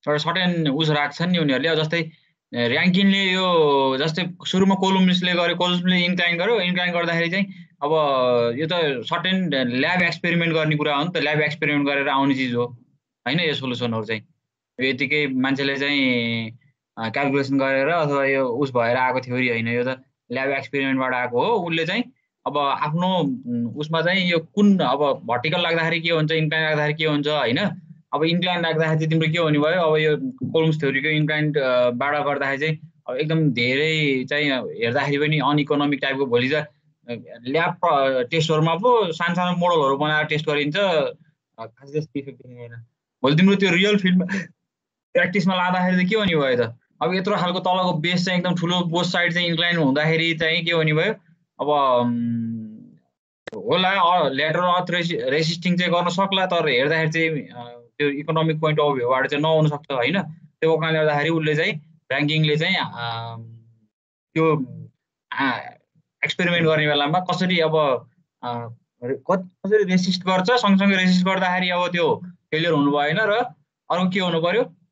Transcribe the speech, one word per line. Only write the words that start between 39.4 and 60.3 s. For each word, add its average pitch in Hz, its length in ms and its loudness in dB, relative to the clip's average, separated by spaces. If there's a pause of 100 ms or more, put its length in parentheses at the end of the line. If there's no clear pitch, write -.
मोडलहरू 165 400 2
बनाएर 151 280 0
टेस्ट 151 200 -4
गरिन्छ, 147 320 -2
अ, 160 360 0 (460)
खास 117 320 -18
त्यस्तो 151 280 -6
इफेक्ट 131 180 -14
देख्ने 120 300 -18
छैन। 117 100 -18 (460)
भोलि 143 120 4
तिम्रो 190 200 6
त्यो 190 160 2
रियल 196 260 4
फिल्डमा 185 280 2 (880)
प्र्याक्टिसमा 185 420 2
लाँदाखेरि 180 500 2
त 185 40 -2
के 214 60 0
हुने 196 200 0
भयो 131 300 2
त? 113 140 -12 (220)
अब 165 120 -2
यत्रो 190 220 -2
खालको 180 240 -2
तलको 180 340 0
बेस 175 320 -2
चाहिँ 180 140 0
एकदम 175 160 -2
ठुलो, 175 260 -2
बोथ 175 220 -2
साइड 175 300 0
चाहिँ 175 140 0
इन्क्लाइन 170 300 0
हुँदाखेरि 160 560 2
चाहिँ 165 320 -2
के 170 60 -2
हुने 156 220 2
भयो? 180 200 0 (460)
अब, 135 80 -4
उम्, 120 1200 0 (680)
होला, 147 340 0
अ, 180 400 2
ल्याटरल 156 340 -2
अर्थ 180 280 0
रेसि-, 170 300 -2
रेसिस्टिङ 160 560 0
चाहिँ 175 160 0
गर्न 175 160 0
सक्ला, 190 360 0
तर 170 220 0
हेर्दाखेरि 151 440 2
चाहिँ, 160 360 -2
अ, 120 380 -18 (120)
त्यो 147 120 0
economic 156 500 -2
point 156 200 0
of 147 160 2
भ्यूबाट 131 320 0
चाहिँ 143 160 -2
नहुन 156 260 4
सक्छ, 147 220 -8
होइन? 139 300 0
त्यो - 560 -2